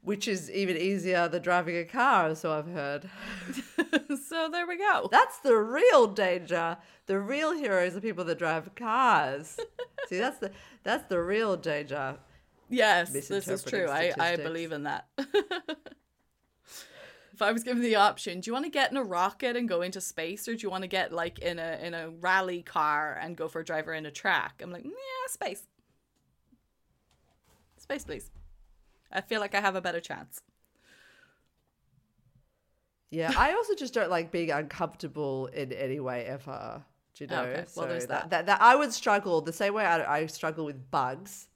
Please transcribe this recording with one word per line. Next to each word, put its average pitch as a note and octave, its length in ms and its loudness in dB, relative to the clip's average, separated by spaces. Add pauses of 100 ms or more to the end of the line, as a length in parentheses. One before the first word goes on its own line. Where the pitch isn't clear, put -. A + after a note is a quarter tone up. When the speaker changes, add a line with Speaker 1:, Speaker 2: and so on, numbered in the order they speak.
Speaker 1:
Which G3+ 260 -4
is F#3 220 -4
even F#3 260 0
easier F3+ 520 0
than E3 140 -2
driving F3 340 0
a E3+ 80 -2
car, G3+ 500 4
so D#3 180 -2
I've D3+ 160 -2
heard. D3 460 -6
<laughs> - 60 -16 (640)
Speaker 2:
<laughs> - 60 -8 (380)
So D#4+ 220 -2
there F4 160 -2
we F4 120 -4
go. F#4+ 340 2
Speaker 1:
That's B4 280 6
the B3 160 6
real C4 520 8
danger. F3 680 0 (300)
The G3 140 2
real C#4+ 320 0
heroes F#3+ 440 2
are G3+ 40 -6
people F#3 240 -4
that E3 140 -2
drive D#3+ 360 -2
cars. G3 840 2 (240)
Speaker 2:
<laughs> A#4+ 260 -10
Speaker 1:
See, F#3 100 -4
that's B3+ 200 -2
the, - 120 -6 (320)
that's A#3+ 240 -4
the F3+ 160 0
real G3+ 340 0
danger. D3 600 -4 (520)
Speaker 2:
Yes, G#3 420 4
this - 200 -6
is G3 160 -2
Speaker 1:
Misinterpreting F#3+ 400 -2
Speaker 2:
true. C#3 80 0
I, D3+ 120 2
I F3 40 2
Speaker 1:
statistics. E3 320 0
Speaker 2:
believe E3 300 -4
in D3 120 -6
that. D3 220 -6 (120)
<laughs> E4+ 580 0 (1600)
If - 100 -4
I G#3 80 4
was A3+ 140 0
given A#3+ 180 0
the A3+ 140 4
option, G3+ 440 4
"Do F3+ 80 -8
you A3+ 60 -2
wanna C#4+ 140 -2
get C#4+ 240 2
in C4 40 -2
a C4+ 60 0
rocket G3+ 540 0
and A#3+ 120 0
go F3 140 2
into F#3 180 -6
space, F3 460 -6
or A#3 80 -4
do A3+ 80 -8
you G3+ 80 -2
wanna F#3+ 160 -4
get, F#3 260 -2
like, E3+ 280 -4
in E3+ 180 -2
a, E3 240 -6
in E3+ 100 -6
a E3 180 -8
rally F3+ 520 0
car D3+ 580 0
and E3 160 -8
go D#3+ 120 -4
for D#3+ 120 -8
a E3 40 -8
drive D#3+ 240 -4
around D#3 180 -8
a C#3 60 -12
track?" - 500 -2
I'm F3+ 80 -12
like, F3 140 -12
"Yeah, D4 60 -8 (360)
space. - 400 -8 (2000)
Space, - 280 -8
please. - 260 -10 (800)
I F#3+ 100 -6
feel G#3+ 200 -4
like G3+ 160 -2
I G3 40 4
have G3 140 2
a F#3+ 60 -2
better F3 180 -2
chance." - 440 -12 (2750)
Speaker 1:
Yeah, D#3+ 260 -2
I C4 180 6
also G#4+ 200 0
just C#4 200 -6
don't G3 160 2
like E3+ 200 0
being E3+ 220 0
uncomfortable D3 960 -4
in C3 240 -6
any C3 260 -4
way B2 280 -4
ever. B2+ 580 -10 (320)
Do - 80 -12
you C#3 60 -16
know? E3 120 -2
Speaker 2:
Okay, B2 140 -4
well, E3+ 100 -8
Speaker 1:
So - 200 -8
Speaker 2:
there's - 200 -4
Speaker 1:
that, D3 240 -4
Speaker 2:
that. - 0 -
Speaker 1:
that, E3+ 160 0
that G3+ 160 4
I B3 140 10
would D4 160 2
struggle G3+ 480 2
the D#3+ 120 -8
same G3+ 220 0
way G#3+ 100 0
I, E3 360 2
I D#3+ 60 -2
struggle D#3+ 400 -6
with C3+ 260 -12
bugs. C#3+ 640 -4